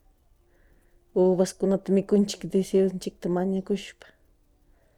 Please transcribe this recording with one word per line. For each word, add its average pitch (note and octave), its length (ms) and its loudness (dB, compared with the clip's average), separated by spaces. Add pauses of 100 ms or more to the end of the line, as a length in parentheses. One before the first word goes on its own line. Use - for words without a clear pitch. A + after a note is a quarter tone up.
(1160)
uvaskunata F#3 760 2
mikunchik, G3+ 580 0
deseonchikta F#3+ 800 -2
mañakushpa. F#3+ 760 -4 (920)